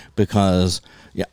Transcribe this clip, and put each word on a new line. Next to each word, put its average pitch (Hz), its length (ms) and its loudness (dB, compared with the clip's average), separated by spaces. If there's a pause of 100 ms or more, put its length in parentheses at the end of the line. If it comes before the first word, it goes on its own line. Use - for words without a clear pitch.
(160)
because, 98 640 0 (320)
yeah, - 200 -6